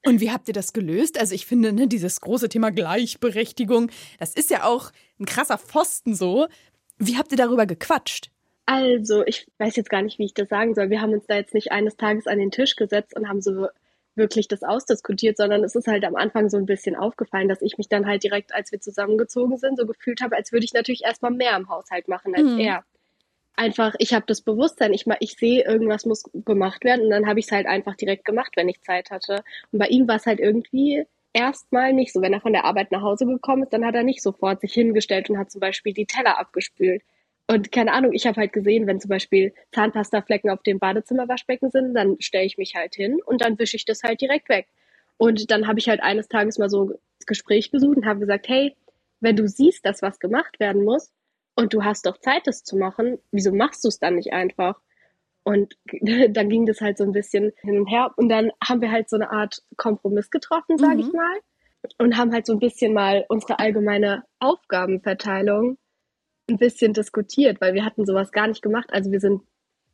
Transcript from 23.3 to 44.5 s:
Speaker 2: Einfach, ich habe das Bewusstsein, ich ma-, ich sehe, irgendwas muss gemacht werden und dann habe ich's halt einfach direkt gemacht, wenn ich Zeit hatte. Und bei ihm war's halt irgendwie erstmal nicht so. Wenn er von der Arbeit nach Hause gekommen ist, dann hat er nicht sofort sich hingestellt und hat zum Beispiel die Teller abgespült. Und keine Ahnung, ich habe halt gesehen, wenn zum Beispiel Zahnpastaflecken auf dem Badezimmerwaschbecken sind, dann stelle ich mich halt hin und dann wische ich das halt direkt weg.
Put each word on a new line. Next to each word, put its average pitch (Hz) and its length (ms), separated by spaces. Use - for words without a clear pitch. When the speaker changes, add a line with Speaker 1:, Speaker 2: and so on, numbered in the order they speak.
Speaker 2:
Einfach, 220 440
ich 240 140
habe 214 120
das 214 140
Bewusstsein, 220 540
ich 208 120
ma-, 226 140
ich - 160
sehe, 240 300
irgendwas 220 400
muss 220 180
gemacht 196 400
werden 247 200
und 220 40
dann 208 180
habe 214 140
ich's - 100
halt 202 160
einfach 196 300
direkt 196 260
gemacht, 226 320
wenn 180 140
ich - 140
Zeit 180 280
hatte. 202 320
Und 214 60
bei 208 80
ihm 254 200
war's 220 180
halt 214 140
irgendwie 269 640
erstmal 254 580
nicht 262 220
so. 185 80
Wenn 190 100
er 202 80
von 220 140
der 185 100
Arbeit 196 300
nach 190 80
Hause 208 240
gekommen 262 380
ist, 262 100
dann 226 100
hat 233 120
er 240 80
nicht 262 180
sofort 190 400
sich 202 100
hingestellt 214 580
und 208 80
hat 196 140
zum 202 80
Beispiel 190 320
die 202 140
Teller 247 340
abgespült. 180 640
Und 214 260
keine 226 180
Ahnung, 254 220
ich 233 140
habe 220 120
halt 208 140
gesehen, 214 340
wenn 196 140
zum 196 80
Beispiel 190 440
Zahnpastaflecken 208 800
auf 190 120
dem 196 160
Badezimmerwaschbecken 247 920
sind, 254 260
dann 202 240
stelle 190 260
ich 196 120
mich - 180
halt 175 200
hin 226 300
und 247 160
dann 226 180
wische 233 160
ich - 80
das - 200
halt 226 180
direkt 269 260
weg. 196 200